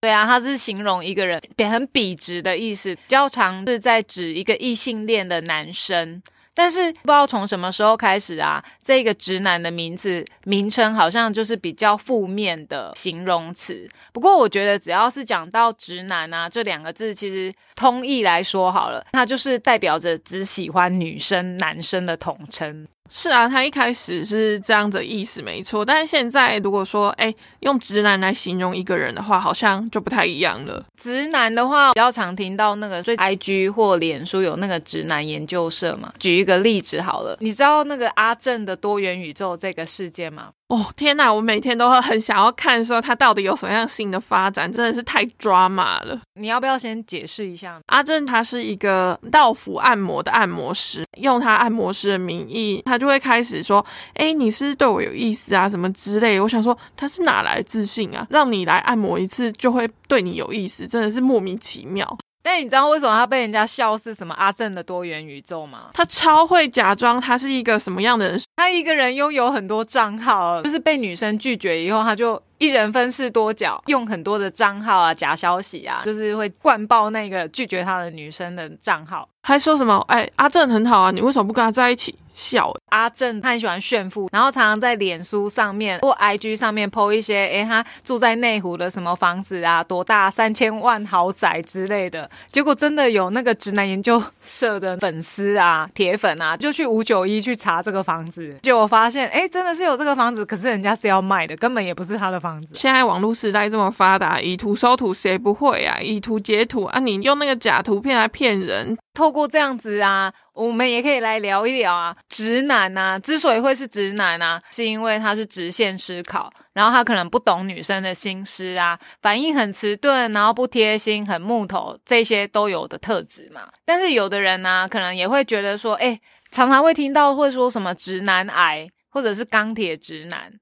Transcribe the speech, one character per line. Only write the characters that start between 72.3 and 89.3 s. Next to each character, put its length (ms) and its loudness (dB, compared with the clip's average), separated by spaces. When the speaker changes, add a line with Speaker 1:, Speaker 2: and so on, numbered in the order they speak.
Speaker 1:
一 100 4
人 240 2
分 180 2
饰 200 -4
多 200 2
角， 360 -4
用 180 0
很 180 -6
多 140 -2
的 120 -4
账 300 0
号 200 2
啊， 120 4
假 240 -2
消 240 0
息 260 -12
啊， 200 -6
就 80 -4
是 240 -4
会 100 -2
灌 240 4
爆 240 4
那 180 -6
个 200 -6
拒 180 -6
绝 180 -4
他 140 -2
的 140 -6
女 180 -16
生 260 -12
的 140 -12
账 240 -2
号。 240 -12
Speaker 2:
还 160 4
说 180 4
什 100 2
么 240 4
，“哎， 260 2
阿 120 4
正 220 4
很 160 4
好 160 6
啊， 100 4
你 100 -2
为 100 2
什 80 2
么 80 2
不 40 -4
跟 120 2
他 80 2
在 180 2
一 60 2
起？” 200 -8
笑 360 -2
欸。 100 -12
Speaker 1:
阿 200 2
正 300 -4
他 120 0
很 80 0
喜 60 -6
欢 140 -2
炫 300 -2
富， 220 -6
然 100 2
后 100 4
常 120 2
常 140 4
在 180 0
脸 280 -4
书 260 -2
上 240 0
面 260 -4
或 120 2
I 260 2
G 180 -4
上 180 -2
面 160 -2
po 240 2
一 80 2
些， 240 0
诶， 180 -2
他 220 0
住 140 -4
在 200 4
内 220 0
湖 160 -6
的 160 -4
什 100 -8
么 140 -2
房 260 0